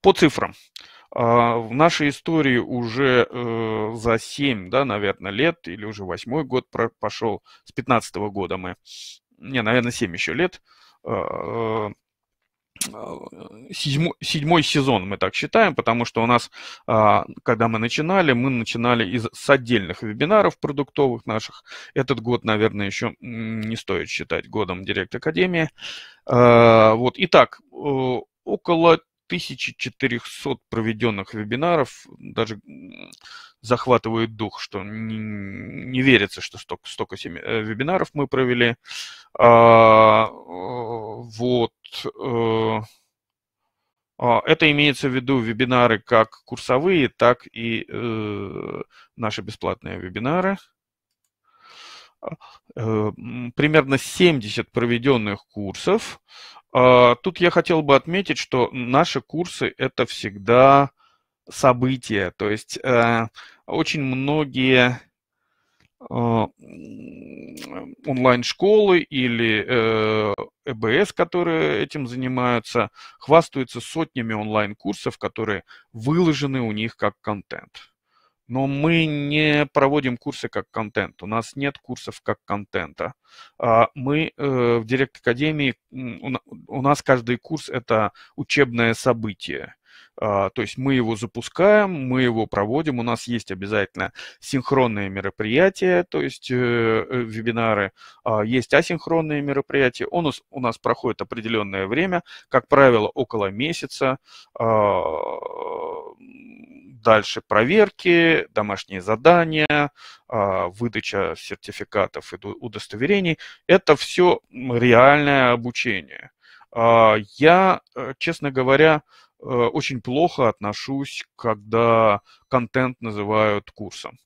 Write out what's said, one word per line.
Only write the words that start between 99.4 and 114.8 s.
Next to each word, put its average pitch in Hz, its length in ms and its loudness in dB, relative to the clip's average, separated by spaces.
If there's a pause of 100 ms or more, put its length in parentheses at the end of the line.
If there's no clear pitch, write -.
мероприятия. 139 640 -2
Он 170 180 -4
у 143 40 0
нас, - 120 -8 (100)
у 135 100 -10
нас 117 180 -4
проходит 117 440 -4
определенное 104 640 -6
время, 175 360 -2 (260)
как - 200 0
правило, 123 400 6
около 113 420 -4
месяца. 135 680 -4 (400)
А, 107 420 2 (2000)
дальше 107 440 4
проверки, 165 1080 4
домашние 101 460 -6
задания, 151 920 2 (380)
а, 95 400 0
выдача 98 680 -4
сертификатов - 960 -8
и 90 60 -14
ду-, - 220 -12
удостоверений. 147 760 -2 (300)
Это 170 280 4
все, - 460 2 (100)
м, 123 260 -6
реальное 131 760 6